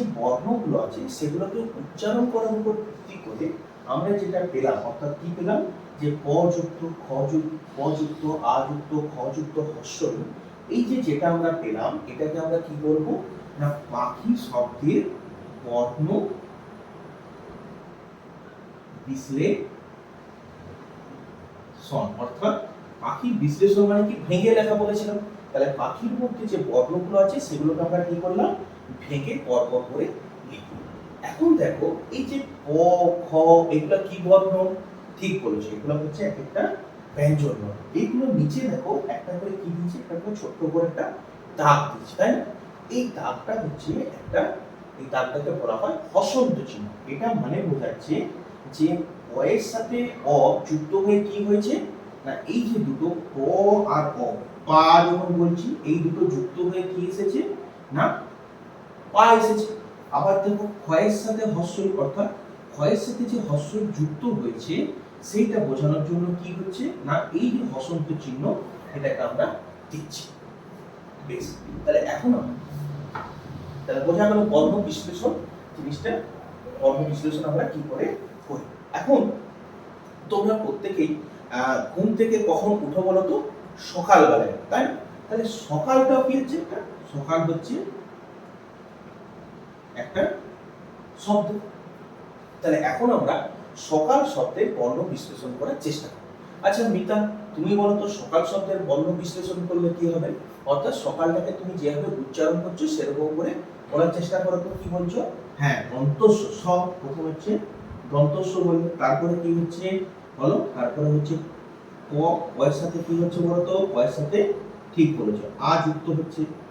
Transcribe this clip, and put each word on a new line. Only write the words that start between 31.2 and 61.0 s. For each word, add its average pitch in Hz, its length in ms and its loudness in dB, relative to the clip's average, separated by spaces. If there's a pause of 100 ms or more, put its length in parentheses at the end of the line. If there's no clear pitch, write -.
এখন 330 200 4 (120)
দেখো 147 260 2 (300)
এই 262 120 -2
যে 277 80 -2 (300)
ক, - 20 -2 (580)
খ - 20 -12 (460)
এগুলা 147 220 4 (100)
কি - 80 -10 (120)
বর্ণ? 190 260 8 (640)
ঠিক 180 140 -2 (120)
বলেছো, 107 300 -2
এগুলো 143 260 -2
হচ্ছে 151 280 -6
এক - 140 -6
একটা - 200 0 (520)
ব্যঞ্জন 147 460 4
বর্ণ। 104 180 -8 (200)
এইগুলো 240 260 2 (140)
নিচে 151 200 2 (120)
দেখো - 200 -2 (240)
একটা 180 240 -8
করে 196 220 -6
কি 170 140 -8
দিয়েছে? 175 280 -4
একটা 170 180 -10
করে 208 200 -6
ছোট্ট - 180 -10 (140)
করে 165 180 2
একটা - 140 -4 (540)
দাগ 147 200 6 (120)
দিয়েছে, - 280 -14
তাই 214 160 6
না? - 60 -2 (540)
এই 247 80 0 (140)
দাগটা - 360 -6 (100)
হচ্ছে - 280 -6 (280)
একটা, - 220 0 (580)
এই 131 140 -12
দাগটাকে - 380 -2 (100)
বলা - 200 0
হয় 320 140 0 (180)
হসন্ত 262 440 4 (120)
চিহ্ন। 104 180 -10 (240)
এটা 214 160 -2 (140)
মানে 151 160 -2 (120)
বোঝাচ্ছে - 460 -2 (600)
যে 156 120 4 (420)
ক 190 40 -12 (200)
এর 214 180 2
সাথে 233 260 -4 (360)
অ - 20 8 (320)
যুক্ত 151 240 -2 (140)
হয়ে 208 220 6
কি 208 100 -6 (100)
হয়েছে? 208 260 4 (520)
না 139 80 -4 (200)
এই 240 160 2
যে 214 80 0 (100)
দুটো 156 200 0 (260)
ক 143 40 -12 (580)
আর 151 100 4 (200)
অ, - 20 0 (400)
পা 156 160 10 (240)
যখন 175 220 2 (120)
বলছি 170 260 2 (220)
এই 160 160 4
দুটো - 160 0 (120)
যুক্ত - 240 -4 (120)
হয়ে 180 220 -2
কি - 80 -6 (120)
এসেছে? - 280 0 (580)
না - 80 4 (1080)
পা 208 100 10 (160)
এসেছে। 214 280 4 (500)
আবার 196 260 6
দেখো 208 220 0 (180)
খ - 20 -16 (200)